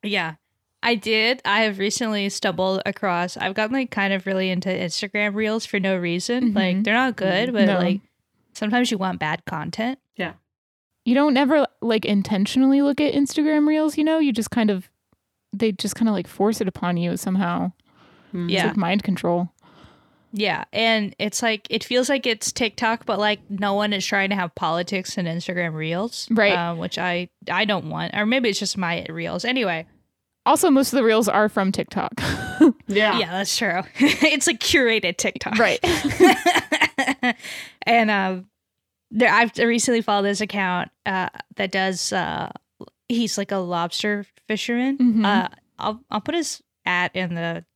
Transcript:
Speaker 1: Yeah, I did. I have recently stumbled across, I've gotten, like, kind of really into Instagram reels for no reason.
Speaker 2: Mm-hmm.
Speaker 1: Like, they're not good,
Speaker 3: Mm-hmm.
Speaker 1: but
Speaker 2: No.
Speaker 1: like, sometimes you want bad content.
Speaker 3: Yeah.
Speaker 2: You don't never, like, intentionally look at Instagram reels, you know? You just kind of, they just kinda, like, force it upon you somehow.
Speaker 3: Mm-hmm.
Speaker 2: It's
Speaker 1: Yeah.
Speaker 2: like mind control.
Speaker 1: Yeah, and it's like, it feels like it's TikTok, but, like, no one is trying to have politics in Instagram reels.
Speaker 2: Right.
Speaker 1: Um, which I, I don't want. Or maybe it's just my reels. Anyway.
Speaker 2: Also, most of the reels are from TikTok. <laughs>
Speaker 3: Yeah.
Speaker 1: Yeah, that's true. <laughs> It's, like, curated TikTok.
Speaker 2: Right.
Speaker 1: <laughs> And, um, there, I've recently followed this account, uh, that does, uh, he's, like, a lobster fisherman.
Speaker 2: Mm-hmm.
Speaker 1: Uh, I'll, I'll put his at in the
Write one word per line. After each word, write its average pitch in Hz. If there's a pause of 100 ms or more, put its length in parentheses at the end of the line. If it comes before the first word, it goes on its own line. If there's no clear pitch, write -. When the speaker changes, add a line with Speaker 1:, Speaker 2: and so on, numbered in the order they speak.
Speaker 1:
Yeah, 180 (480)
I 240
did. 220
I 202
have 208
recently 208
stumbled 190
across, 180
I've 190
gotten, 220
like, 262
kind 196
of 190
really 190
into 185
Instagram 196
reels 220
for 202
no 190
reason. 180
Speaker 2:
Mm-hmm. 202
Speaker 1:
Like, 190
they're 208
not 254
good, 190
Speaker 3:
Mm-hmm. 247
Speaker 1:
but 202
Speaker 2:
No. 196
Speaker 1:
like, 180 (540)
sometimes 240
you 220
want 185
bad 156
content. 196 (180)
Speaker 3:
Yeah. 175 (680)
Speaker 2:
You 240
don't 285
never, 277 (160)
like, 220
intentionally 214
look 285
at 294
Instagram 294
reels, 311
you 311
know? 320
You 285
just 214
kind 220
of, 185 (640)
they 220
just 196
kinda, 226
like, 180
force 214
it 202
upon 175
you 175
somehow. 180 (560)
Speaker 3:
Mm-hmm. 175
Speaker 2:
It's 170
Speaker 1:
Yeah. 185
Speaker 2:
like -
mind 196
control. 175 (800)
Speaker 1:
Yeah, 202 (100)
and 220
it's -
like, 220
it 220
feels 247
like 269
it's 226
TikTok, 226
but, 202
like, 208
no 196
one 208
is 190
trying 196
to 202
have 180
politics 180
in 185
Instagram 170
reels. 165
Speaker 2:
Right. 214
Speaker 1:
Um, 170
which 175
I, 175 (200)
I 185
don't 196
want. 160
Or 208
maybe 240
it's 196
just 190
my 175
reels. 165
Anyway. 202 (580)
Speaker 2:
Also, 320
most 269
of 240
the 247
reels 220
are 214
from 196
TikTok. -
<laughs> - (680)
Speaker 3:
Yeah. 214
Speaker 1:
Yeah, 180
that's 190
true. 185
<laughs> -
It's, 302
like, 320
curated 226
TikTok. -
Speaker 2:
Right. 214
Speaker 1:
<laughs> 302 (460)
And, 226
um, 190 (640)
there, 220
I've 220
recently 233
followed 202
this 202
account, 185 (160)
uh, 190 (280)
that 190
does, 190
uh, 165 (580)
he's, 233
like, 196
a 202
lobster 185 (200)
fisherman. 240
Speaker 2:
Mm-hmm. 226
Speaker 1:
Uh, 208 (300)
I'll, 214 (100)
I'll 208
put 302
his - (220)
at 180
in 180
the 170 (120)